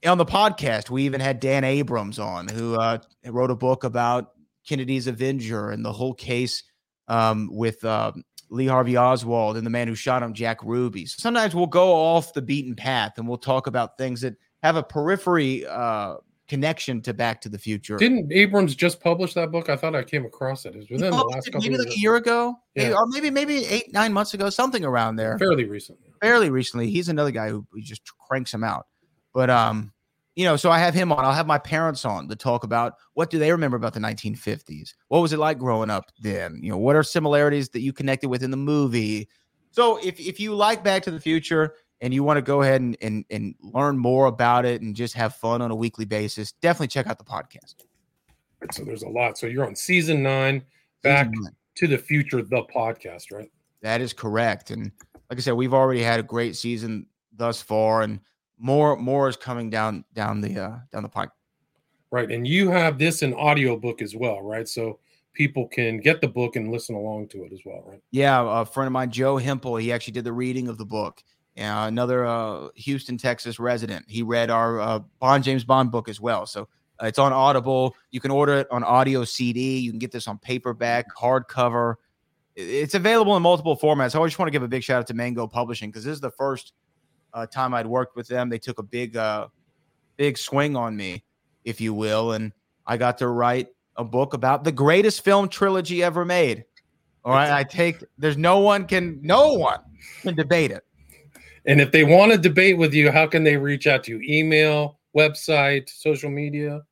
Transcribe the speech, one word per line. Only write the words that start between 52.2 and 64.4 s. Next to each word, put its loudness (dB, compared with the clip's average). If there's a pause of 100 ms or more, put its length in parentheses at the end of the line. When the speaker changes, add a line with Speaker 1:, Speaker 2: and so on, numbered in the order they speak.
Speaker 2:
the -2 (100)
podcast, -6
right? -16 (300)
Speaker 1:
That -2
is -6
correct. -2
And -10 (380)
like -10
I -8
said, 0
we've 0
already 4
had 2
a -4
great -4
season -6 (280)
thus -4
far 2
and -6 (400)
more, 2
more 0
is -6
coming -8
down, -2 (120)
down -4
the, -6
uh, -10 (140)
down -8
the -12
pipe. -6 (800)
Speaker 2:
Right. -4
And -4
you 2
have 2
this 0
in 0
audiobook 0
as -8
well, -4